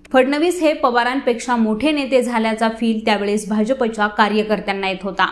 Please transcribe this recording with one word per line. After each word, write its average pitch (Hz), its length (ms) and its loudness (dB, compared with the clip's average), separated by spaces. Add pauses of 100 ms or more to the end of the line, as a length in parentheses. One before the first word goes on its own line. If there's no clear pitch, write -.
(140)
फडणवीस 294 480 2
हे 311 120 4
पवारांपेक्षा 247 840 0
मोठे 220 360 0
नेते 269 300 2
झाल्याचा 220 480 0
फील 226 360 -2
त्यावेळेस 208 440 0
भाजपच्या 220 580 0
कार्यकर्त्यांना 208 840 0
येत 185 140 -6
होता. 185 280 0